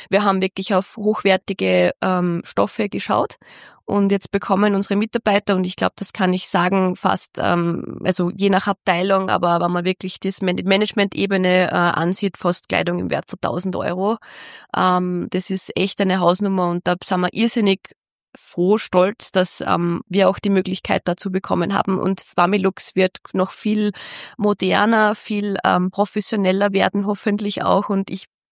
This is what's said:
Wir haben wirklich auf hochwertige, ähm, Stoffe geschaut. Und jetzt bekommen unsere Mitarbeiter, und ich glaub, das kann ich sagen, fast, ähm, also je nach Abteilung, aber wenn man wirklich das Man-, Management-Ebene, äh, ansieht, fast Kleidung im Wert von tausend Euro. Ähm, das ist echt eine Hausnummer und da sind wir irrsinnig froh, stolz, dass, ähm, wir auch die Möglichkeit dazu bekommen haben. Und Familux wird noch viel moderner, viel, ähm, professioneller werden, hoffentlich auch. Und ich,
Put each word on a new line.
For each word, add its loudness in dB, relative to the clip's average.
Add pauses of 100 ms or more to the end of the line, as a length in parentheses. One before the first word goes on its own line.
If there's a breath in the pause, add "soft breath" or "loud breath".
Wir 4
haben 2
wirklich -2
auf 0
hochwertige, 2 (100)
ähm, 0
Stoffe -2
geschaut. -2 (500 loud breath)
Und 2
jetzt -2
bekommen 2
unsere -2
Mitarbeiter, 0
und 2
ich -6
glaub, -2
das -10
kann 0
ich -6
sagen, 0
fast, -4
ähm, -2
also 0
je 0
nach 2
Abteilung, 0
aber 0
wenn 0
man -2
wirklich -4
das -6
Man-, 0
Management-Ebene, 2
äh, -4
ansieht, 0
fast -2
Kleidung 0
im -4
Wert -4
von -12
tausend -4
Euro. -2 (580 loud breath)
Ähm, 0
das -4
ist -6
echt -2
eine 2
Hausnummer 2
und -2
da 2
sind -2
wir 0
irrsinnig 0 (480)
froh, 0
stolz, 0
dass, 0
ähm, 0
wir 4
auch 0
die 0
Möglichkeit 0
dazu -4
bekommen -2
haben. 0
Und -2
Familux -2
wird 0 (160)
noch 0
viel 0 (440 loud breath)
moderner, 2
viel, -4
ähm, 2
professioneller 0
werden, 0
hoffentlich -2
auch. 2
Und -2
ich, -8 (260)